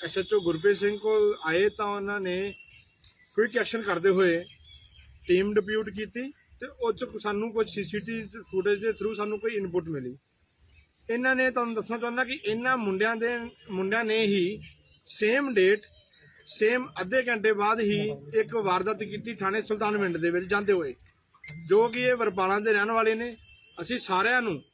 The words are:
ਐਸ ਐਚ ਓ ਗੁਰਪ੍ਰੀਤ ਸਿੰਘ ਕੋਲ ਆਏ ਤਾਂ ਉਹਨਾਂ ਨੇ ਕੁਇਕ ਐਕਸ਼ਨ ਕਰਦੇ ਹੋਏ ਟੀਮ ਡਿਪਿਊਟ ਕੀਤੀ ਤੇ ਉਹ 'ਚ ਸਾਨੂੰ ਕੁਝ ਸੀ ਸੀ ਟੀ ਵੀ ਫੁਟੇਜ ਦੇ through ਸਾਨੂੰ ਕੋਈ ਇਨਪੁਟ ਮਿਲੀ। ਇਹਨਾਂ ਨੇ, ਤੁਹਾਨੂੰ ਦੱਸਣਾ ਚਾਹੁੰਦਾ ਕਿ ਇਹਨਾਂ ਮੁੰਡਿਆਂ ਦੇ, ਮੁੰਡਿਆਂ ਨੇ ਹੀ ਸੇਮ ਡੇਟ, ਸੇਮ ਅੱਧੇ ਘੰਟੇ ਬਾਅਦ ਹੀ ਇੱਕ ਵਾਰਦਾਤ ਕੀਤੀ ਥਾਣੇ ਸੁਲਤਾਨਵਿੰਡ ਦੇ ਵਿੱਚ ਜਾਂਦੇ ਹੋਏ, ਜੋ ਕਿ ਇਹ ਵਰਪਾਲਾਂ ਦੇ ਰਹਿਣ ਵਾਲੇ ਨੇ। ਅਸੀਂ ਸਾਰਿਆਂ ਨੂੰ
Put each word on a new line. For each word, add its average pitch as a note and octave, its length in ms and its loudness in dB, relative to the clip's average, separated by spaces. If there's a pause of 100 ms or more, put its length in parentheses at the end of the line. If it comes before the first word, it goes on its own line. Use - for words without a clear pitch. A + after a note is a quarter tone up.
ਐਸ E3 140 -4
ਐਚ F#3+ 160 -2
ਓ G3+ 60 4
ਗੁਰਪ੍ਰੀਤ E3+ 360 2
ਸਿੰਘ G#3 220 0
ਕੋਲ G#3 380 2 (100)
ਆਏ F3+ 220 2
ਤਾਂ G#3 180 -4
ਉਹਨਾਂ G3+ 340 -4
ਨੇ F#3+ 340 -4 (800)
ਕੁਇਕ A3+ 220 2
ਐਕਸ਼ਨ A3+ 260 -2
ਕਰਦੇ F#3+ 280 2
ਹੋਏ F3+ 340 4 (840)
ਟੀਮ F#3+ 280 4
ਡਿਪਿਊਟ G#3+ 360 0
ਕੀਤੀ A3 400 -8 (300)
ਤੇ B3 60 -10
ਉਹ A#3 260 -2
'ਚ G3+ 120 -4 (180)
ਸਾਨੂੰ G#3 300 -2
ਕੁਝ A3 160 0
ਸੀ G#3 160 -6
ਸੀ G#3 140 -6
ਟੀ G#3+ 140 -8
ਵੀ A3 380 -10
ਫੁਟੇਜ F#3+ 300 0
ਦੇ A3 100 0
through G#3+ 240 -4
ਸਾਨੂੰ G#3 260 -4
ਕੋਈ A3 140 -4
ਇਨਪੁਟ F3+ 340 -4
ਮਿਲੀ। C3+ 280 -8 (920)
ਇਹਨਾਂ B3+ 260 2
ਨੇ, C4 140 2
ਤੁਹਾਨੂੰ A#3+ 240 -2
ਦੱਸਣਾ A3 240 -4
ਚਾਹੁੰਦਾ A#3+ 260 -2
ਕਿ B3+ 200 -6
ਇਹਨਾਂ A#3 320 0
ਮੁੰਡਿਆਂ G#3+ 400 0
ਦੇ, A#3 220 -2 (320)
ਮੁੰਡਿਆਂ G3 340 0
ਨੇ A3 220 2
ਹੀ G3 340 0 (480)
ਸੇਮ C4 460 0
ਡੇਟ, G3+ 280 4 (640)
ਸੇਮ B3 420 0 (120)
ਅੱਧੇ G#3 220 0
ਘੰਟੇ A3 300 2
ਬਾਅਦ G#3+ 280 2
ਹੀ G#3 180 4 (360)
ਇੱਕ A3 200 2
ਵਾਰਦਾਤ G3 480 0
ਕੀਤੀ G#3 320 -8
ਥਾਣੇ G3 280 0
ਸੁਲਤਾਨਵਿੰਡ G#3 540 0
ਦੇ E3+ 140 2
ਵਿੱਚ F3+ 160 -2
ਜਾਂਦੇ G3+ 260 0
ਹੋਏ, D#3 220 0 (760)
ਜੋ A3 200 6
ਕਿ A#3 120 -4
ਇਹ B3+ 140 4
ਵਰਪਾਲਾਂ G3 460 2
ਦੇ G#3+ 120 2
ਰਹਿਣ G#3 180 2
ਵਾਲੇ A3+ 240 4
ਨੇ। A#3 220 -6 (440)
ਅਸੀਂ A3 180 -4
ਸਾਰਿਆਂ G#3+ 440 2
ਨੂੰ E3+ 200 -4 (120)